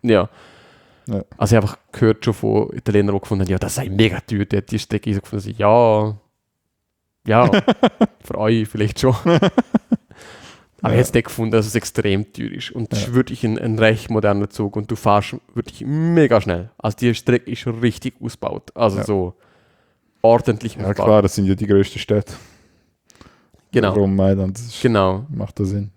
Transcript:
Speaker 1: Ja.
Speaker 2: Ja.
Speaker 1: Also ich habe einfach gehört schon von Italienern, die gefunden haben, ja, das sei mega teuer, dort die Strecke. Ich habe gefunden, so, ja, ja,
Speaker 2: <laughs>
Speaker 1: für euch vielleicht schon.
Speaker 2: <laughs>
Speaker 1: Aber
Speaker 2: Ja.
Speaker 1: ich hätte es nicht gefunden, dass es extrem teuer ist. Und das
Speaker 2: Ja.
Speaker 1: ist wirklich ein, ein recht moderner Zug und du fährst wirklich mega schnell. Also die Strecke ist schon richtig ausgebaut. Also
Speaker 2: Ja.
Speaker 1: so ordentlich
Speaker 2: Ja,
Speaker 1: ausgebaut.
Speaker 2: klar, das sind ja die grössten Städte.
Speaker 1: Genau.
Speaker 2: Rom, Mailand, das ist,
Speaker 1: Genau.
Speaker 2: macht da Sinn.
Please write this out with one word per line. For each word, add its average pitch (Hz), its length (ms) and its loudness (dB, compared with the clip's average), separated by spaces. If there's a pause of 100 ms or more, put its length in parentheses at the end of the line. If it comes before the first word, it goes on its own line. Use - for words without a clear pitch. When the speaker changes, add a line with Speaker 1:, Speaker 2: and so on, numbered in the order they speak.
Speaker 1:
Ja. 107 260 4 (760)
Speaker 2:
Ja. 101 180 -6 (120)
Speaker 1:
Also 113 180 2
ich - 80 6
habe 101 40 -2
einfach - 120 -8 (140)
gehört 110 320 0
schon 113 100 0
von 107 400 -2
Italienern, 101 400 0
die 98 60 -2
gefunden 95 240 -2
haben, 90 60 -4
ja, 92 80 0
das 92 180 -6
sei 127 120 -6
mega 107 320 2
teuer, 104 240 -4
dort - 260 -4
die 113 80 -4
Strecke. - 320 -6
Ich 98 60 -2
habe 98 60 -4
gefunden, 101 220 -8
so, 101 60 -10
ja, 107 640 2 (1080)
ja, 113 240 4 (380)
Speaker 2:
<laughs> - 360 -2
Speaker 1:
für - 140 -10
euch 110 300 0
vielleicht 104 320 -2
schon. 131 200 4
Speaker 2:
<laughs> - 40 -18
Speaker 1:
Aber 165 60 2 (1500)
Speaker 2:
Ja. 117 80 -2
Speaker 1:
ich 117 80 2
hätte - 100 4
es - 60 -6
nicht 117 120 2
gefunden, 113 260 -4
dass 110 140 2
es 104 100 -10
extrem 104 560 -2
teuer - 180 -10
ist. - 220 -14
Und 113 200 -8
das 107 100 -2
Speaker 2:
Ja. 120 60 -6
Speaker 1:
ist 120 60 -6
wirklich 123 300 0
ein, 110 140 -2
ein 113 200 -4
recht 110 320 2
moderner 104 400 0
Zug 104 260 -6
und 104 140 -8
du 110 60 -4
fährst 104 400 0 (180)
wirklich - 320 -10
mega 151 540 2
schnell. 92 360 -6
Also - 220 -4
die 120 160 0
Strecke - 380 -2
ist - 80 -10
schon 113 180 -8
richtig 120 420 -4
ausgebaut. - 540 -10
Also 104 240 0
Speaker 2:
Ja. 104 60 -4
Speaker 1:
so 95 300 -2 (880)
ordentlich 113 520 2
Speaker 2:
Ja, - 80 -14
Speaker 1:
ausgebaut. 101 240 -2
Speaker 2:
klar, 107 160 6
das 98 140 0
sind 98 100 0
ja 95 80 2
die 101 140 -4
grössten 98 320 2
Städte. - 340 -2 (1400)
Speaker 1:
Genau. 107 240 2
Speaker 2:
Rom, 98 220 2
Mailand, 95 420 0
das 120 80 -14
ist, - 160 -12
Speaker 1:
Genau. 101 480 2
Speaker 2:
macht - 280 -10
da 104 60 -2
Sinn. 101 320 -4